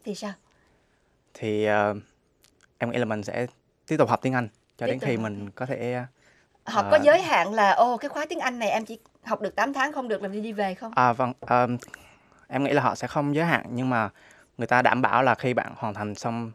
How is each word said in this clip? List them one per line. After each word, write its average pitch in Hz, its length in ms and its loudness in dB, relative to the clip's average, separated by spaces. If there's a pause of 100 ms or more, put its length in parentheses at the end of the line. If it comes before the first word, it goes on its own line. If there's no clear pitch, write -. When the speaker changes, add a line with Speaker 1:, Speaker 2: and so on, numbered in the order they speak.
Speaker 1:
thì 208 100 -8
sao? 202 160 -10 (1040)
Speaker 2:
Thì, 107 320 -2
ờ, 104 300 4 (840)
em 117 140 -4
nghĩ 123 60 -2
là 123 80 2
mình 107 180 -4
sẽ 120 240 -6 (400)
tiếp 156 100 -2
tục 131 120 4
học 123 120 4
tiếng 131 120 0
Anh 123 140 -2 (300)
cho 120 100 -6
Speaker 1:
Tiếp - 40 0
Speaker 2:
đến 127 80 -4
Speaker 1:
tục 131 80 -4
Speaker 2:
khi 123 80 0
Speaker 1:
học 113 80 -2
Speaker 2:
mình 104 160 -4
Speaker 1:
tiếng 101 160 -12
Speaker 2:
có 127 100 -8
thể, 123 380 -6 (640)
Speaker 1:
Họ - 160 0
Speaker 2:
ờ, 202 100 0
Speaker 1:
có 302 120 8
giới 302 180 8
hạn 208 320 0
là, 202 180 6
"Ồ, 240 260 4
cái 285 120 -8
khóa 302 200 -6
tiếng 330 100 -6
Anh 247 200 -4
này 214 100 -2
em 220 160 -2
chỉ 220 140 -14 (240)
học 220 180 -6
được 196 140 -6
tám 247 180 0
tháng, 269 200 -2
không 269 140 -8
được 214 140 -4
làm 202 200 -8
đi 220 100 -8
về" 202 240 -4
không? 113 200 -14
Speaker 2:
À, 127 180 4
vâng, 123 260 -2
ờm, 123 380 2 (720)
em 131 160 -2
nghĩ 139 80 0
là 143 100 2
họ 123 140 0
sẽ 123 120 -8
không 143 280 -2
giới 160 100 0
hạn, 147 260 0
nhưng 127 180 -2
mà 113 200 0 (480)
người 117 100 -4
ta 123 140 6
đảm 123 200 4
bảo 120 220 4
là 120 120 4
khi 127 180 -2
bạn - 240 -2
hoàn 110 160 -6
thành 104 220 -6
xong 117 400 -6